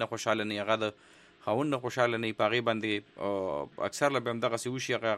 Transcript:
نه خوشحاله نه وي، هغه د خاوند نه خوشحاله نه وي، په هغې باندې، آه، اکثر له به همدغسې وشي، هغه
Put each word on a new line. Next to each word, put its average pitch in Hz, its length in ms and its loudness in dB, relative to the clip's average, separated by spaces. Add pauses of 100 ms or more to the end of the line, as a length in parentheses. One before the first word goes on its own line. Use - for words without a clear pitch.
نه 113 40 -2
خوشحاله 110 380 0
نه 107 100 -4
وي، 104 60 -2
هغه 104 160 2
د 107 180 0 (500)
خاوند 139 300 2
نه 131 100 0
خوشحاله 120 320 2
نه 113 100 -2
وي، 110 60 -2
په 107 160 2
هغې 117 200 2
باندې، 110 240 0 (260)
آه، 92 720 -2
اکثر 143 200 2
له 135 100 0
به 120 120 -4
همدغسې 117 340 -2
وشي، 127 280 -4
هغه 113 240 0